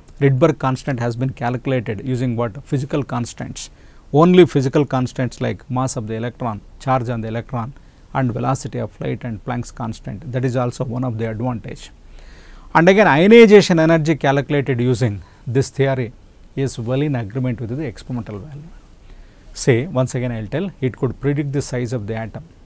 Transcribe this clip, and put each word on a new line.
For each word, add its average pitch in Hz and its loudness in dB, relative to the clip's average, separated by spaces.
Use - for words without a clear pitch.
Rydberg 139 4
constant 131 -4
has 120 -2
been 131 -4
calculated 120 -4
using 127 -2
what? 120 -4
Physical 143 -4
constants. - -8
Only 175 8
physical 135 0
constants 127 -4
like 113 -6
mass 127 -4
of 107 -6
the 110 -6
electron, 113 -6
charge 131 0
on 117 -4
the 107 -8
electron, 117 -6
and 131 0
velocity 123 -4
of 110 -8
light 127 -6
and 113 -10
Planck's 120 -6
constant. 120 -10
That 127 -2
is 123 -2
also 123 -2
one 123 -6
of 120 -4
the 113 -4
advantage. 113 -8
And 160 6
again, 196 6
ionization 196 8
energy 160 4
calculated 139 0
using 120 0
this 127 0
theory 135 -2
is 131 -4
well 123 -2
in 147 0
agreement 120 -4
with 117 -6
the 156 -6
experimental 117 -10
value. 143 -14
Say, 123 0
once 123 -2
again 123 -4
I 113 -8
will 104 -10
tell, 165 -6
it 127 -4
could 120 -6
predict 143 -2
the 139 -4
size 123 -6
of 117 -6
the 110 -6
atom. 113 -10